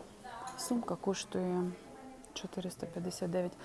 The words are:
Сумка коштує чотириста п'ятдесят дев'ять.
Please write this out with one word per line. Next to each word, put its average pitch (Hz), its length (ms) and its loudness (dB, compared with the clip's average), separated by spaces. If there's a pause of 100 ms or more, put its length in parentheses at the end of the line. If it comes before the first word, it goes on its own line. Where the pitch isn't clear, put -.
(560)
Сумка 233 400 2
коштує 180 760 4 (680)
чотириста 180 480 -4
п'ятдесят 175 440 0
дев'ять. 180 340 2